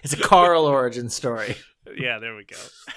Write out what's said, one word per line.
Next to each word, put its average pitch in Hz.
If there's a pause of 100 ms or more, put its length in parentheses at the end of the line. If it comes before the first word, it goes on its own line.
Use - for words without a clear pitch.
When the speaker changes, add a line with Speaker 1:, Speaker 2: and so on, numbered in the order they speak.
Speaker 1:
It's 147
a 147
Carl 175
origin 123
story. 113 (400)
Speaker 2:
Yeah, 120
there 113
we 104
go. - (400)